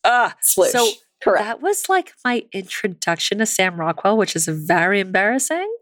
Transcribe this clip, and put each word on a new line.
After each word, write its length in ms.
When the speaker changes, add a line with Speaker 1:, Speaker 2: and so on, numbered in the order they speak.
Speaker 1:
Ugh. 280
Speaker 2:
Sloosh. 300
Speaker 1:
So 180
Speaker 2:
Correct. 200
Speaker 1:
that 180
was, 280
like, 240
my 280
introduction 880
to 80
Sam 320
Rockwell, 360
which 200
is 120
very 520
embarrassing. 840